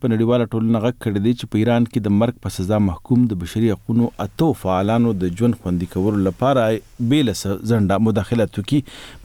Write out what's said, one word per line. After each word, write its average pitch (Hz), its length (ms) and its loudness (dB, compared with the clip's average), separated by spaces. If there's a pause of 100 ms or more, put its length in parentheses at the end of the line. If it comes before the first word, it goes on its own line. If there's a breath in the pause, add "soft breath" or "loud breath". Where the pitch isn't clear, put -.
په 127 80 0
نړیواله 113 420 2
ټولنه 113 300 2
غږ 123 200 0
کړی 104 220 -2
دی 120 80 4
چې 120 180 -8
په 107 100 0
ایران 120 280 2
کې 110 160 -4
د 101 160 2
مرګ 117 240 -2
په 98 100 -6
سزا 95 300 0
محکوم 120 460 0
د 101 100 -4
بشري 110 320 -2
حقوقو 117 340 0 (160)
اتو 165 240 -2 (140)
فعالانو 107 500 0 (100)
د 90 200 -2
ژوند 117 180 0
خوندي 90 320 -4
کولو 101 340 0
لپاره 123 460 0
بې 117 560 -2
له 98 140 -2
څه 98 80 -6 (200)
ځنډه 104 380 2
مداخلت 110 520 -2
وکړي. 143 200 0 (460 loud breath)